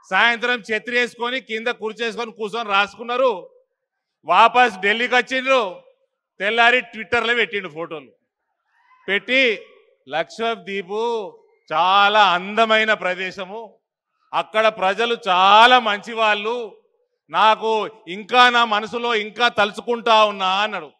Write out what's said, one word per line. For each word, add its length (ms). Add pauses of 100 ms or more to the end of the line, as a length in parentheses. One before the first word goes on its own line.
(100)
సాయంత్రం 440
ఛత్రి 420
వేసుకొని 440
కింద 260
కుర్చేసుకొని 680
కూర్చొని 360
రాసుకున్నారు. 800 (760)
వాపస్ 540
ఢిల్లీకి 360
వచ్చిండ్రు, 680 (560)
తెల్లారి 400
Twitter-లో 560
పెట్టిండు 340
ఫోటోలు. 440 (960)
పెట్టి 540 (460)
"లక్షద్వీప్ 1200 (400)
చాలా 520
అందమైన 680
ప్రదేశము, 840 (560)
అక్కడ 340
ప్రజలు 480 (120)
చాలా 500
మంచివాళ్ళు, 1000 (540)
నాకు 580 (200)
ఇంకా 420
నా 140
మనసులో 500
ఇంకా 340
తలుచుకుంటా 760
ఉన్నా" 240
అన్నాడు. 520